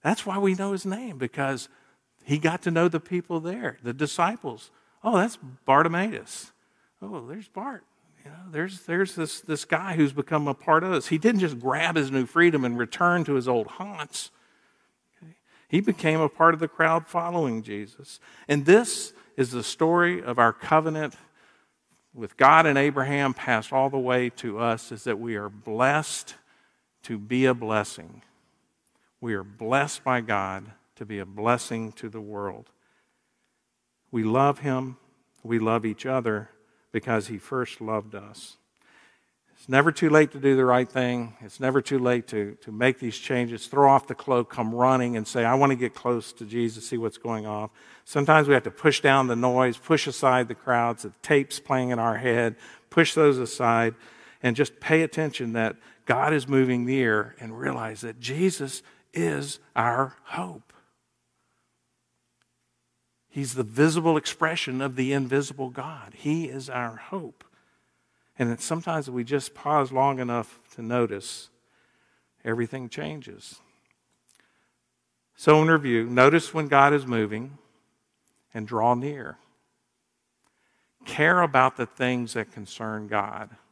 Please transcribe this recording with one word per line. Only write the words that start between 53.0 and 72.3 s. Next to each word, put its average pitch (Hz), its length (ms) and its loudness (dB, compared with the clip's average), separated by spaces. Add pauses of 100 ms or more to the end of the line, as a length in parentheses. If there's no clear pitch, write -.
those 147 240 6
aside, 117 560 0 (480)
and 120 120 0
just 135 240 -2
pay 160 220 2
attention 147 520 -4
that 113 220 -2 (300)
God 135 280 2
is 131 140 -2
moving 127 380 2
near 117 540 0
and 113 200 -14
realize 120 420 -6
that 117 180 -14
Jesus 143 640 -4 (300)
is 147 460 -4 (160)
our 120 400 0 (100)
hope. - 480 -12 (2500)
He's 135 240 -6
the 127 100 -2
visible 156 540 2
expression 156 640 -4
of 135 140 -6
the 131 180 -2
invisible 135 560 -2
God. 139 460 -14
He 160 300 -4
is 131 240 -12
our 120 260 -6
hope. - 480 -14 (960)
And 120 120 0
it's 117 140 -8
sometimes 160 440 -4
we 123 140 -6
just 135 300 -4
pause 147 380 0
long 135 280 0
enough 120 400 -6 (160)
to 123 60 -16
notice, 113 680 -4 (920)